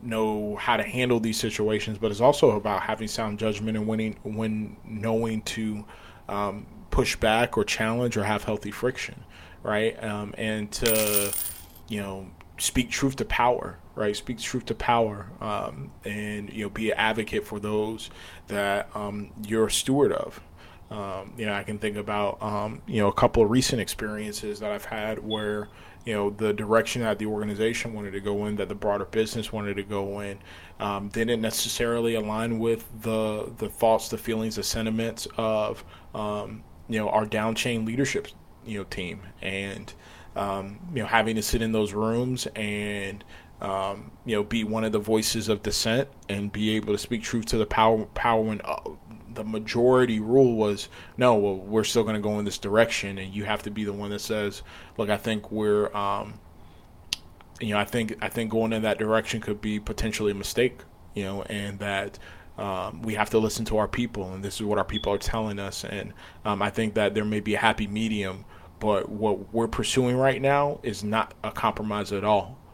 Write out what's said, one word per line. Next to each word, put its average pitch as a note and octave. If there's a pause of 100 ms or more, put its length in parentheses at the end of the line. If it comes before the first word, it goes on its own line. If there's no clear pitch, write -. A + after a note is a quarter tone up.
know G#2+
how A#2
to G#2+
handle B2
these A2
situations, G#2+
but A2
it's G#2
also C3+
about G#2
having A2
sound G#2
judgment A2
and G#2+
winning, A2
when G#2+
knowing A2
to, G#2+ (440)
um, G2+ (240)
push -
back A2+
or A2
challenge A#2
or G#2
have G#2
healthy G2+
friction, - (400)
right? G#2+
Um, G#2
and A2
to, G#2+ (560)
you G#2
know, G2 (320)
speak -
truth C3+
to D3
power, A#2+ (160)
right? G#2
Speak A#2
truth -
to A2+
power, G#2+ (120)
um, - (140)
and, G#2
you G#2+
know, G2
be G#2+
an -
advocate A2
for G#2
those G#2+ (380)
that, G2+
um, G2+ (160)
you're A2
a G#2
steward C3
of. - (500)
Um, G2
you A2+
know, G#2
I G2+
can G#2+
think G#2
about, G#2
um, G#2+
you A2
know, G2+
a G2+
couple A#2+
of G#2
recent B2+
experiences G#2
that G#2
I've G2+
had G#2+
where, G#2+ (360)
you A2+
know, G2+
the G#2
direction A2
that G#2+
the G#2+
organization G#2+
wanted G#2
to G2
go G#2
in, G#2
that F#2+
the G#2
broader G2+
business A2
wanted G#2
to G2+
go G2+
in, G2+ (400)
um, G2+
didn't A2+
necessarily A#2
align A2
with A2+ (140)
the, A2
the -
thoughts, A2
the A2
feelings, A2
the G#2
sentiments A2+ (100)
of, A2 (300)
um, G#2+ (260)
you A2
know, G#2
our G#2+
down A2
chain A#2
leadership, B2 (360)
you G#2+
know, F#2+
team. F2+ (220)
And, G2 (440)
um, G2 (160)
you A#2
know, G2+
having A2
to A2
sit -
in A2+
those G#2
rooms A#2+
and, G#2 (360)
um, G2 (120)
you A2
know, G2+
be A2+
one A2
of G#2+
the G#2+
voices A2
of G#2
dissent A#2 (200)
and G2+
be G#2+
able G#2+
to G2+
speak A2+
truth A2+
to A#2
the G#2+
power, A2+ (100)
power A2+
when, G#2+
uh, - (560)
the A2
majority A#2
rule A#2+
was, G#2 (300)
"No, B2
well, G2+
we're G#2
still A2+
gonna G#2+
go G#2+
in G#2
this G2
direction," G2+
and F#2+
you G#2
have G#2
to G#2+
be G#2+
the G2+
one G2+
that G#2
says, G#2 (340)
"Look, G#2
I G2+
think G#2+
we're, G#2
um, G#2 (1300)
you G#2+
know, G#2
I G#2
think, A2+
I G#2+
think A2+
going A2+
in A2
that G#2+
direction A2
could G#2
be G#2+
potentially G#2+
a -
mistake," A#2 (340)
you G#2
know, G2
and G2+
that, G2+ (400)
um, G2
we A2
have G#2
to A#2
listen A2
to G#2+
our G#2
people, G#2+
and F#2+
this G2
is A2+
what G#2
our G2
people G2+
are G2
telling G#2+
us. G2
And, G2+ (320)
um, G2+
I G#2
think A2
that G#2
there G#2+
may G#2+
be G#2
a G2
happy G#2+
medium, G#2 (340)
but G#2
what G#2
we're A2+
pursuing B2
right C3
now C#3+
is G2
not G#2+
a G#2+
compromise G#2
at G2
all, G#2 (160)